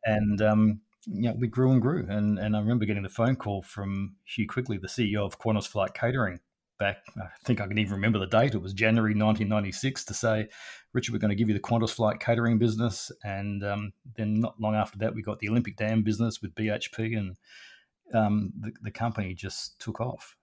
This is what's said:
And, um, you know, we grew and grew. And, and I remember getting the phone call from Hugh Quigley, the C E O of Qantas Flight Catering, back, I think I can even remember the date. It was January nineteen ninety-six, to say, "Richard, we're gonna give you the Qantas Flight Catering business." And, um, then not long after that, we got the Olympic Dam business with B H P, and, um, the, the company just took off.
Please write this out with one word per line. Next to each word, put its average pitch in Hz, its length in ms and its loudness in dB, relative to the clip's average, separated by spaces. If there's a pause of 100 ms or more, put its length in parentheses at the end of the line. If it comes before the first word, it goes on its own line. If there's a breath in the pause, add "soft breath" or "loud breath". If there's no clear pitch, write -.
And, 107 360 2
um, 107 400 6 (240)
you 98 180 -4
know, 117 140 0
we 120 100 0
grew 131 240 4
and 131 100 6
grew. 147 260 0
And, 104 320 0
and 107 160 0
I 104 40 2
remember 110 260 2
getting 101 180 -2
the 92 60 -6
phone 123 260 2
call 101 260 -4
from 98 600 -6
Hugh - 240 -4
Quigley, 123 300 -4
the 92 100 -8
C 107 240 0
E 104 60 0
O 101 80 0
of - 140 -8
Qantas 107 280 0
Flight 95 260 -2
Catering, 117 460 -2 (400)
back, 98 180 0 (200)
I 95 100 -10 (160)
think 110 180 2
I 101 60 -4
can 104 100 -2
even 101 160 2
remember 104 260 2
the 95 80 -2
date. 113 280 4
It 98 60 0
was 95 120 -6
January 110 400 4
nineteen 107 360 4
ninety-six, 107 560 -2
to - 80 -8
say, 107 340 0 (460 loud breath)
"Richard, 123 200 -2
we're 110 60 -2
gonna 104 160 2
give 110 120 2
you 107 60 2
the 98 60 0
Qantas 113 340 0
Flight 107 260 0
Catering 117 380 2
business." 113 540 0 (120)
And, 101 400 -4
um, 101 300 -4 (220)
then 107 240 0
not 117 200 -2
long 107 160 0
after 101 240 0
that, 113 160 -2
we 110 60 -6
got 107 180 -6
the 104 100 -6
Olympic 113 280 0
Dam 110 260 2
business 110 380 0
with 95 140 -10
B 107 140 -2
H 104 220 -4
P, 113 240 -4
and, 95 220 -6 (760 loud breath)
um, 104 460 2
the, 110 120 -8 (100)
the 107 100 -8
company 107 420 -4
just - 460 -10
took - 220 -8
off. - 420 -8